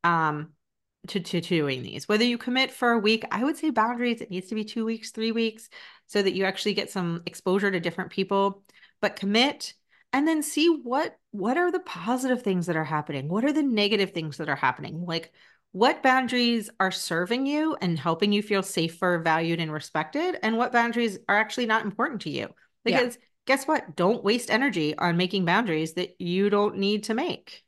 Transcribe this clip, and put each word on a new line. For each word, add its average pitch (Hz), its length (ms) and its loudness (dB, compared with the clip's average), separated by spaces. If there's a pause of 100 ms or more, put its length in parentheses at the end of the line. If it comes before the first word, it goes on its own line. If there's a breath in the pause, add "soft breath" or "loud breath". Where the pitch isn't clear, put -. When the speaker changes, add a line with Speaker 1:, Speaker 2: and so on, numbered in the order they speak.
Speaker 1:
um, 160 480 0 (560)
to, 202 120 -4
to, 170 220 -4
to 175 160 0
doing 139 260 0
these. - 240 -12
Whether 214 180 4
you 240 120 0
commit 262 340 -2
for 240 200 2
a 233 80 2
week, 220 320 2
I 220 120 -2
would 302 140 0
say 311 120 0
boundaries, 233 520 0
it - 80 -12
needs 185 180 -6
to 220 80 -6
be 214 100 -4
two 220 200 -6
weeks, 220 260 -6
three 226 200 -2
weeks, 220 380 -2 (380 loud breath)
so 208 140 0
that 196 120 2
you 190 120 0
actually 190 280 0
get - 180 -4
some 170 340 -2
exposure 196 460 0
to 185 80 0
different 170 320 -4
people. 196 520 0 (380 soft breath)
But 208 140 0
commit 226 580 0 (400 soft breath)
and 285 140 2
then 311 140 2
see 302 260 2
what, 277 480 0 (160)
what 214 260 0
are 349 140 2
the 359 80 0
positive 247 600 -2
things 185 260 0
that 170 80 0
are 156 80 0
happening? 147 440 -2
What 202 180 0
are 294 80 2
the 311 80 2
negative 208 500 2
things 160 260 -6
that 156 120 -6
are 139 60 2
happening? 151 500 -2
Like, 165 260 -4 (420 soft breath)
what 254 280 4
boundaries 247 680 2 (100)
are 190 120 2
serving 185 540 -2
you 302 360 0
and 170 180 0
helping 170 320 0
you 208 100 2
feel 202 220 0
safer, 170 560 0
valued, 165 400 2
and 160 120 -4
respected? 160 720 -4
And 220 160 0
what 240 140 0
boundaries 233 560 0
are 202 100 4
actually 220 280 -2
not 220 200 2
important 214 360 -4
to 156 80 -8
you? 131 180 -6 (380 soft breath)
Speaker 2:
Yeah. 233 160 2
Speaker 1:
Because 240 160 -2 (280 soft breath)
guess 269 220 2
what? 294 280 -2
Don't 190 280 2
waste 226 260 0
energy 180 480 0
on 170 200 2
making 185 280 0
boundaries 170 500 2
that - 240 -6
you 185 300 0
don't 202 280 2
need 202 260 0
to 220 100 -4
make. - 540 -6